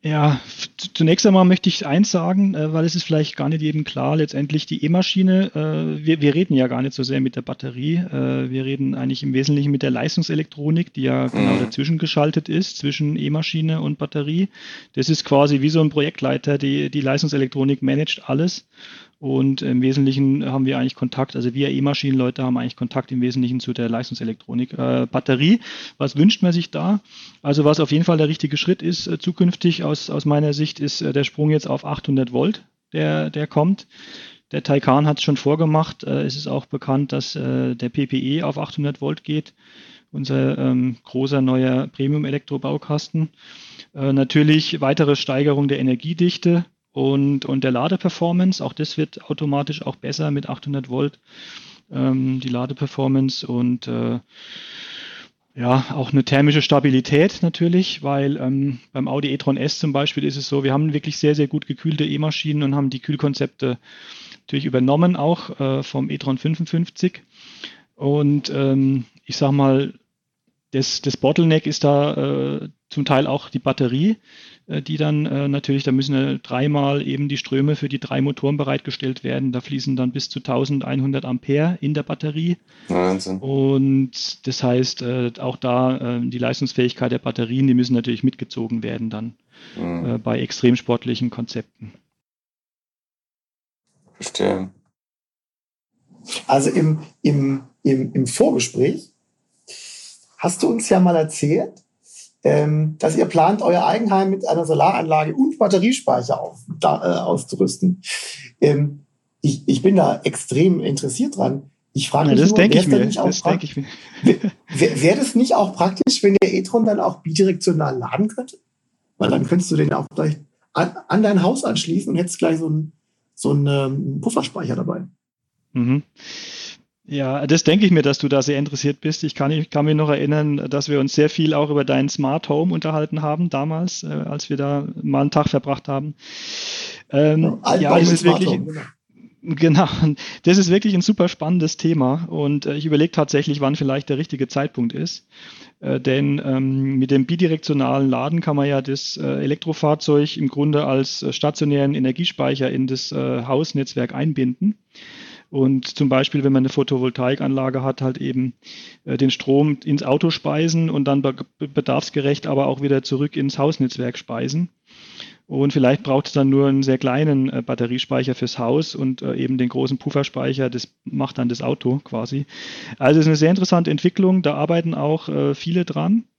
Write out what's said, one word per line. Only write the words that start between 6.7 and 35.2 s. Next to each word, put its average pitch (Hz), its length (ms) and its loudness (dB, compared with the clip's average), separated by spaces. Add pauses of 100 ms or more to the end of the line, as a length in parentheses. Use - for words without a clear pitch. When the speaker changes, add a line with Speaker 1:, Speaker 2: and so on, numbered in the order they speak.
Speaker 1:
nicht 135 140 -4
so 135 80 -4
sehr 135 180 -2
mit 131 160 -2
der 131 60 -8
Batterie, 131 540 -6
äh, 131 540 -4
wir 131 140 -4
reden 135 300 -2
eigentlich 131 280 -4
im 139 120 -2
Wesentlichen 143 360 2
mit 139 120 0
der 139 80 0
Leistungselektronik, 156 1040 -2
die 131 80 -6
ja 131 240 0
genau 127 260 0
Speaker 2:
Mhm. 120 80 0
Speaker 1:
dazwischen 139 380 -2
geschaltet 156 500 0
ist, 160 300 -4
zwischen 147 380 -2
E-Maschine 160 680 -2
und 147 160 -4
Batterie. 151 500 -2 (460)
Das 135 160 0
ist 156 160 0
quasi 143 340 4
wie 143 80 2
so 160 140 4
ein 151 80 4
Projektleiter, 139 680 0
die, 139 320 0
die 143 140 -4
Leistungselektronik 139 800 0
managt 139 440 -2
alles. 151 400 -2 (560)
Und 135 380 0
im 127 220 0
Wesentlichen 135 640 2
haben 135 180 0
wir 135 140 0
eigentlich 127 160 -2
Kontakt, - 420 -4
also 120 160 -2
wir 139 160 0
E-Maschinenleute 135 760 0
haben 127 140 0
eigentlich 123 200 -4
Kontakt 131 360 -6
im 127 80 -2
Wesentlichen 123 400 0
zu 123 140 -6
der 117 160 -2
Leistungselektronik. 120 840 -6
Äh, 127 380 -2
Batterie, 143 500 2 (380)
was 143 180 -2
wünscht 175 240 6
man 180 120 4
sich 170 180 0
da? 185 300 0 (420)
Also 143 240 4
was 151 140 4
auf 143 120 2
jeden 160 120 4
Fall 170 120 4
der 156 120 4
richtige 147 280 -2
Schritt 180 240 0
ist, 170 280 -4
äh, 165 100 -4
zukünftig 175 680 0
aus, 151 240 -4
aus 147 160 -4
meiner 147 300 2
Sicht, 151 260 -4
ist, 143 220 -4
äh, 147 100 -2
der 139 120 2
Sprung 151 260 0
jetzt 151 180 0
auf 139 160 -4
achthundert 135 480 -2
Volt, 143 320 0 (300)
der, 156 340 -2
der 151 180 -6
kommt. 170 420 0 (640)
Der 147 100 -4
Taycan 143 440 2
hat's 147 160 0